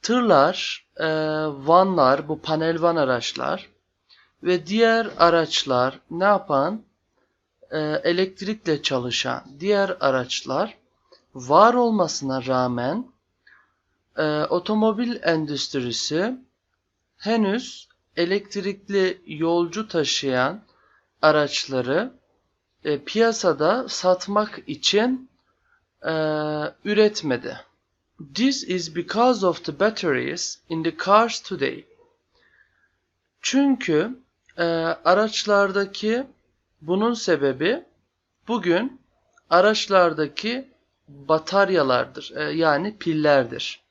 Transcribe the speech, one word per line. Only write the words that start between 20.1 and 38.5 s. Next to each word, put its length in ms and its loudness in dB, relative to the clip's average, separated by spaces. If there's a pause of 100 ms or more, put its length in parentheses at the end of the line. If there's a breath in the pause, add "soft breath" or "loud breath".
araçları, 920 0 (680)
e, 200 -4
piyasada 840 0
satmak 760 0
için, 640 0 (720)
e, 120 -4 (720)
üretmedi. 720 0 (760)
This 300 0
is 320 -6
because 520 2
of 160 -2
the 160 -8
batteries 800 -2 (100)
in 140 -4
the 220 -4
cars 360 4
today. 440 -6 (1600)
Çünkü, 800 0 (380)
e, 60 -2 (420)
araçlardaki, 1200 2 (540)
bunun 320 0
sebebi 680 0 (640)
bugün 540 -2 (480)